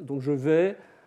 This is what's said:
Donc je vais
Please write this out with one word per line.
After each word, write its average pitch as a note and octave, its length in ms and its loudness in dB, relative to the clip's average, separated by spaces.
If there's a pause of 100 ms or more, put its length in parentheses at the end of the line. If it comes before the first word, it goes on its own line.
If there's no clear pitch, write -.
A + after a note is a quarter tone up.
Donc C#3 180 -8
je C#3 140 -2
vais D#3+ 420 2 (320)